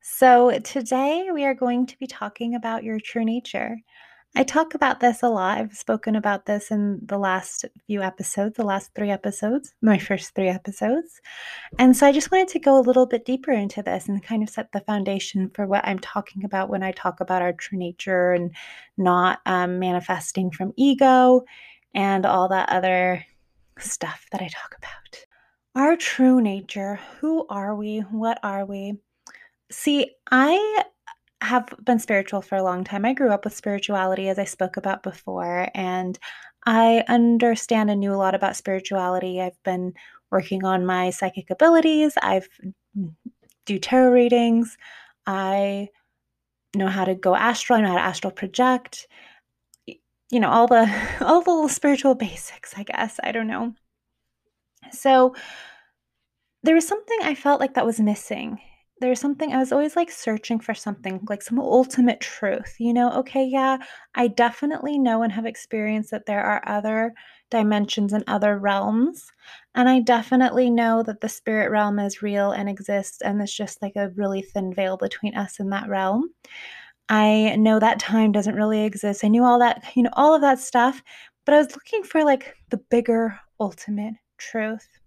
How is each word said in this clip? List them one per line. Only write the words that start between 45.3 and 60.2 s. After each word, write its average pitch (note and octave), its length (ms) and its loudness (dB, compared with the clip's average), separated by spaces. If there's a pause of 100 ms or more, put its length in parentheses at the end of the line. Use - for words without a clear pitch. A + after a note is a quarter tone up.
know G3 140 0
how F#3+ 160 -2
to F#3 100 0
go F#3 220 2
astral. A3+ 420 2
I A3 40 4
know G3+ 60 2
how F3+ 80 0
to E3 40 2
astral F3+ 300 -4
project. B3 800 -2 (800)
Y-, - 120 -20 (320)
you A#3+ 100 2
know, G3 80 2
all A#3 200 4
the, A3+ 220 6 (180)
<laughs> - 120 -8
all D#4+ 220 4
the F4+ 80 0
little D#4+ 180 2
spiritual C#4 460 2
basics, - 640 -10
I G3+ 40 -10
guess. - 400 -6
I - 80 -4
don't A3+ 160 -4
know. A3 280 -6 (1160)
So B3+ 420 4 (1300)
there D#4+ 80 4
was E4 120 4
something A4 360 -4
I D4 140 -2
felt C#4+ 240 2
like C4+ 140 -2
that A3 120 0
was A3+ 140 -2
missing. G#3 600 -4 (400)
There B3+ 100 0
was B3 100 0
something, C#4+ 320 -4
I C4 60 0
was C4 140 0
always, D4 220 0
like, E4+ 160 0
searching A3 480 -6